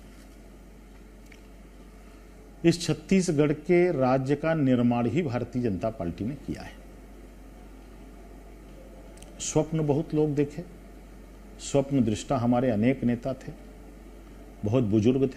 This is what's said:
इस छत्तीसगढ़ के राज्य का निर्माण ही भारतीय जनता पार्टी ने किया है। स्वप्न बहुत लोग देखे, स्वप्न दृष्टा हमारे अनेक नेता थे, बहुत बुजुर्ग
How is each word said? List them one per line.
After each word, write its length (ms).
इस 160
छत्तीसगढ़ 720
के 380
राज्य 440
का 180
निर्माण 540
ही 140
भारतीय 420
जनता 260
पार्टी 360
ने 100
किया 260
है। 120
स्वप्न 480
बहुत 260
लोग 220
देखे, 440
स्वप्न 440
दृष्टा 340
हमारे 320
अनेक 340
नेता 300
थे, 180
बहुत 180
बुजुर्ग 540